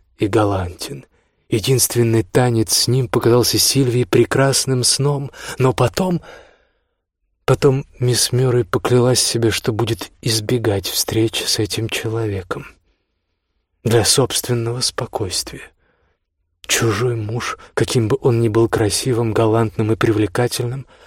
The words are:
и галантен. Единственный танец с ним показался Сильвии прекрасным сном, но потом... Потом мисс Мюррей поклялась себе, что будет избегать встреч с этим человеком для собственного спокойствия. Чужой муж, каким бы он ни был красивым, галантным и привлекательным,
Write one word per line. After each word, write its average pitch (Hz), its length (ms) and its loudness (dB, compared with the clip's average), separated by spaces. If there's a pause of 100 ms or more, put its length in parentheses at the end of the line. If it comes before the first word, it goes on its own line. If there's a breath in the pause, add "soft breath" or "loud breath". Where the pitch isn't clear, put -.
(180)
и 110 100 0
галантен. 98 800 -2 (440)
Единственный 117 760 2
танец 120 500 0
с - 140 0
ним 123 200 0
показался 117 520 2
Сильвии 123 460 2
прекрасным 131 800 2
сном, 139 460 -2 (300 loud breath)
но 127 140 2
потом... 180 480 0 (1200 loud breath)
Потом 135 400 2 (140)
мисс 123 320 0
Мюррей 123 320 2
поклялась 123 580 2
себе, 117 300 0
что - 200 -2
будет 110 400 -4 (100)
избегать 110 680 -2
встреч - 580 -2
с - 140 -2
этим 110 300 -4
человеком 107 760 -6 (1160)
для 113 200 4
собственного 120 760 -2
спокойствия. - 920 -8 (920)
Чужой 117 500 0
муж, 113 420 -6 (180 loud breath)
каким 117 320 0
бы - 140 2
он 117 200 2
ни 117 60 2
был 113 200 4
красивым, 113 640 0
галантным 110 600 2
и 113 40 2
привлекательным, 117 920 -2 (200 soft breath)